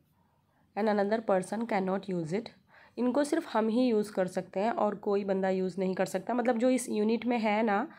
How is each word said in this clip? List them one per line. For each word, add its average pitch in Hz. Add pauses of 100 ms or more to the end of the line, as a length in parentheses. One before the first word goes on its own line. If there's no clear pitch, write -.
(800)
and 214
another 208
person 208
cannot 190
use 156
it। 226 (500)
इनको 247
सिर्फ 330
हम 220
ही 247
यूज़ 208
कर 185
सकते 185
हैं 214
और 208
कोई 202
बंदा 190
यूज़ 185
नहीं 185
कर 185
सकता। 190
मतलब 240
जो 254
इस 254
यूनिट 220
में 240
है 214
ना, 220 (100)